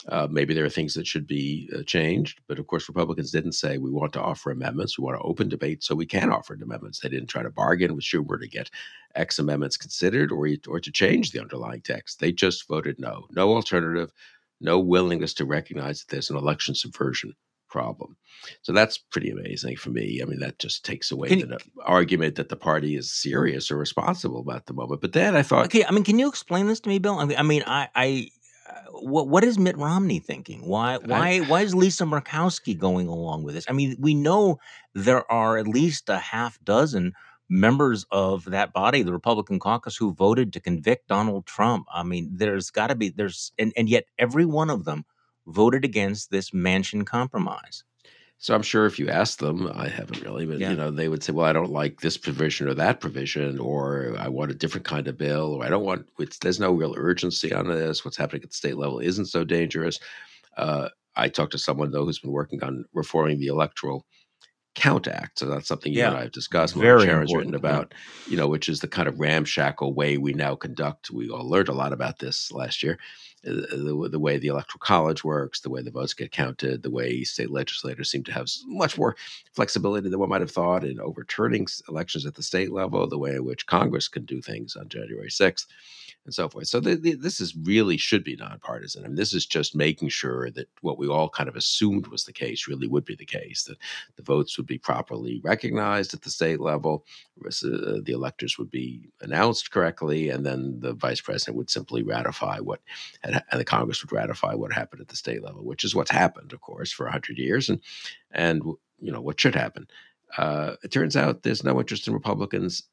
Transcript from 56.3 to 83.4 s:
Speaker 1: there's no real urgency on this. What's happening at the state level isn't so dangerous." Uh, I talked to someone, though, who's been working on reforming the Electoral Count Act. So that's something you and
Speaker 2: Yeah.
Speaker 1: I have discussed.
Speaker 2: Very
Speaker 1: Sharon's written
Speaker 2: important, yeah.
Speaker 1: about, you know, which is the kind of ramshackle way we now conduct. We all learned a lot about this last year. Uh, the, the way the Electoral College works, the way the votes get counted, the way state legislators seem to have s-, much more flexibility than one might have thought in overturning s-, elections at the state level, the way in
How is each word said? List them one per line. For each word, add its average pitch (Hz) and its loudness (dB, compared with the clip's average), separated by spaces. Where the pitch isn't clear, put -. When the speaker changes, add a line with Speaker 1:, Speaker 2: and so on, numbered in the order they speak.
Speaker 1:
there's 92 0
no 92 4
real 80 2
urgency 87 2
on 92 0
this. 80 0
What's - -8
happening 73 -2
at - -20
the - -10
state 69 -2
level 71 -2
isn't 90 0
so 85 0
dangerous." 82 0
Uh, 73 0
I 58 2
talked - -2
to 73 -4
someone, 71 0
though, 73 0
who's 82 -2
been 69 -6
working 71 -4
on 65 -6
reforming 78 2
the 69 -2
Electoral 71 -2
Count - 4
Act. - -6
So 67 -2
that's 71 -4
something 76 -4
you 120 2
and 104 4
Speaker 2:
Yeah. 69 -2
Speaker 1:
I 60 -2
have 60 -10
discussed. 82 0
Speaker 2:
Very 113 10
Speaker 1:
Sharon's 80 4
written 76 -2
Speaker 2:
important, 71 -2
yeah. 73 2
Speaker 1:
about, 73 0
you - 0
know, 76 4
which 76 0
is 76 -2
the - -6
kind 80 -2
of 69 -2
ramshackle 73 0
way 73 2
we 69 0
now 71 -2
conduct. 73 -6
We 58 -6
all 62 -8
learned 92 4
a - -2
lot 67 -2
about 62 -4
this - -6
last 64 -4
year. - 0
Uh, - -4
the, 73 -2
the 76 -2
way 73 2
the 71 -2
Electoral 69 -4
College 80 4
works, 73 -2
the 64 -8
way 65 -4
the 60 -10
votes 65 -6
get 67 -10
counted, 65 -2
the 64 -6
way 62 -2
state 60 -4
legislators 67 -4
seem 69 -4
to - -12
have - -4
s-, - -8
much 185 -2
more 113 2
flexibility 101 0
than 95 0
one 98 2
might 95 2
have 85 0
thought 90 2
in 65 -6
overturning 107 -2
s-, - -6
elections 80 -6
at 76 -8
the 80 -12
state 92 -2
level, 95 0
the 73 -4
way 69 -2
in 64 -2